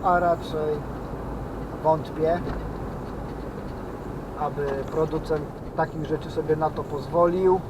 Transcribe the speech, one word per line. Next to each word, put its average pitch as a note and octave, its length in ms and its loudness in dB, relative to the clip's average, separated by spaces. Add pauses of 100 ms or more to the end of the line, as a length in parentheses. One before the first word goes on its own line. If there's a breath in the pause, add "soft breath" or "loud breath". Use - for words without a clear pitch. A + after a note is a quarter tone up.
a F3+ 160 6
raczej D#3 560 2 (1080)
wątpię, D#3 560 2 (2000)
aby C#3+ 260 -2 (260)
producent D#3 520 0 (320)
takich D#3+ 300 2
rzeczy D3+ 260 0
sobie D#3 240 4
na D#3 140 2
to D3+ 140 -4
pozwolił E3+ 760 4 (100)